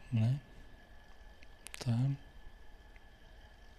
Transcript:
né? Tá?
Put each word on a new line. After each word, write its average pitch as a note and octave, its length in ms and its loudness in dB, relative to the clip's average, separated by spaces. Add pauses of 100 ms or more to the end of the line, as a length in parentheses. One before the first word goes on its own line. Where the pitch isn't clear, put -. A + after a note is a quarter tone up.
(120)
né? A#2+ 280 8 (1400)
Tá? A#2 180 4 (1800)